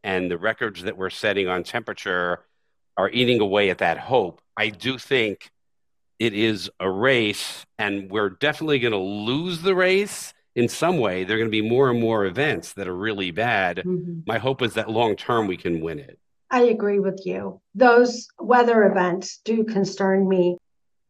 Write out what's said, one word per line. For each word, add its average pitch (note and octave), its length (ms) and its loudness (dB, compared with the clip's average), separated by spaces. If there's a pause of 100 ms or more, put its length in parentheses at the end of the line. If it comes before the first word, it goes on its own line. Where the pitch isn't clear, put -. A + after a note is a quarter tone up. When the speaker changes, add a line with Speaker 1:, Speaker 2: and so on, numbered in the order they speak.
Speaker 1:
and F#2 260 -2
the F2 80 -4
records G#2 440 -4
that G2+ 140 -8
we're F#2 140 -6
setting G2+ 380 -2
on F2+ 160 -4
temperature F2+ 760 -4 (560)
are F#2+ 140 2
eating A#2+ 300 2
away G2+ 300 2
at F2+ 80 -2
that E2 200 0
hope. G#2 420 -2 (160)
I A2 120 0
do A#2 300 -6
think A2 520 -2 (680)
it A2 140 0
is G#2 460 -2
a F#2 100 -2
race, A2 800 0 (120)
and G2+ 320 -4
we're G2+ 200 0
definitely D3 480 0
gonna A#2 180 0
lose A#2+ 680 -4
the F#3+ 120 2
race F#3+ 580 0 (220)
in A#2 140 2
some E3+ 300 0
way. F#2 260 0
There G#2 120 -2
are A2 40 0
gonna A2+ 100 -2
be G#2+ 120 0
more B2 280 2
and A#2+ 80 2
more A2+ 280 2
events G2+ 480 -2
that G2 120 -8
are F2+ 100 -6
really G2 340 -4
bad. F#2+ 480 0
Speaker 2:
Mm-hmm. F3 480 -6
Speaker 1:
My A2+ 120 -2
hope C3 240 -2
is A2+ 120 0
that A2 160 -2
long A2 260 2
term A2+ 300 0
we F2+ 100 -2
can E2+ 240 -2
win D#2+ 180 -6
it. - 200 -20 (320)
Speaker 2:
I B3 140 4
agree G#3 360 2
with F#3+ 260 -4
you. F#3 340 -8 (140)
Those A#3+ 540 6 (100)
weather A#3 460 4
events F3+ 600 0
do A3 200 2
concern F#3+ 640 0
me. F3+ 280 2 (540)